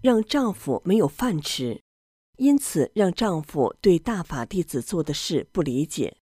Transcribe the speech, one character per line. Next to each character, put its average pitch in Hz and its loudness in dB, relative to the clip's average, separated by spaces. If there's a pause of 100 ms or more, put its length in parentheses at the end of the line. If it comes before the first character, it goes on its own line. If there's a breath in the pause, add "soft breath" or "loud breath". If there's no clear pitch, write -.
让 240 4
丈 247 0
夫 - -4
没 196 4
有 190 4
饭 196 -2
吃， - -6 (540)
因 285 4
此 - -2
让 202 2
丈 170 -2
夫 139 -2
对 180 6
大 202 -4
法 131 -6
弟 175 -4
子 135 -6
做 170 -4
的 147 -4
事 - -4
不 185 -2
理 135 -2
解， - -6 (140)